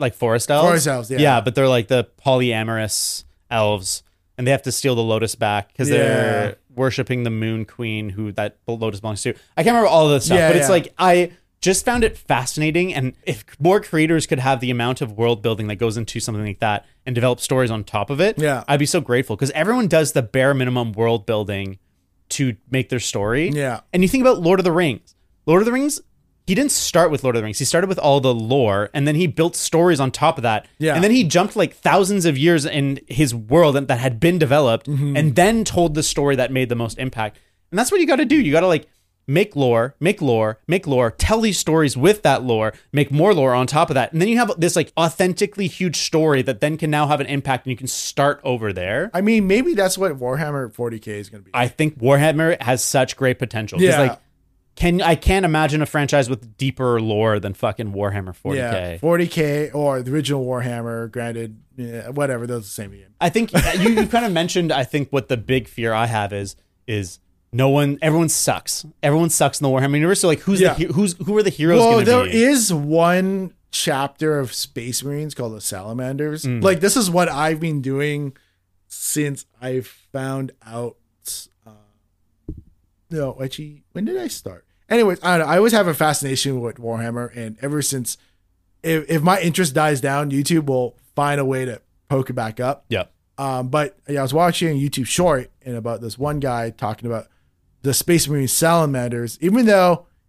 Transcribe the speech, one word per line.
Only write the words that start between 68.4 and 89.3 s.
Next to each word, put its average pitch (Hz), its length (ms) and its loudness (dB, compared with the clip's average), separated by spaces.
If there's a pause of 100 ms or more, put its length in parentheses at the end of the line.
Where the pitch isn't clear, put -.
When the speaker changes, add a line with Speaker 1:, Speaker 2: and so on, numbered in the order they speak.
Speaker 1:
Everyone 156 280 2
sucks - 280 0
in 147 60 -4
the 139 60 2
Warhammer 131 240 2
universe. 170 260 2
So, 185 80 2
like, 151 120 2
who's 190 200 0
Speaker 2:
Yeah. 175 140 4
Speaker 1:
the 160 120 -2
he-, 170 60 -4
who's, 180 320 0
who 208 140 -2
are 214 40 4
the 214 80 2
heroes 165 300 4
Speaker 2:
Well, 233 140 6
Speaker 1:
gonna 214 100 4
Speaker 2:
there 240 220 4
Speaker 1:
be? - 40 -6 (120)
Speaker 2:
is 240 300 2
one 175 840 0 (180)
chapter 147 680 -2
of 131 140 -4
Space - 500 -8
Marines 143 320 -8
called 113 220 -8
the 104 60 -16
Salamanders. 131 840 -6
Speaker 1:
Mm. 123 180 -4
Speaker 2:
Like, 185 180 2
this 190 140 2
is 208 160 0
what 175 200 2
I've 156 280 -2
been 156 220 -4
doing 139 540 -4 (520)
since - 580 -6 (180)
I 131 180 -4
found 135 720 -8 (120)
out. 117 320 -10 (720)
Uh, 110 40 -20 (1400)
no, 147 320 -6
actually, 147 400 -12 (100)
when 180 120 -8
did 349 120 -4
I 359 120 -6
start? - 360 -14 (240)
Anyways, 214 340 2
I 180 160 2
don't 160 80 0
know. 147 60 0
I 170 60 4
always 220 140 4
have 208 160 4
a 156 60 0
fascination 139 640 -2
with 117 160 -8
Warhammer, 117 600 -6
and 110 240 -12
ever 143 220 -4
since, 127 340 -6 (640)
if, 160 280 -2
if 160 120 0
my 185 180 2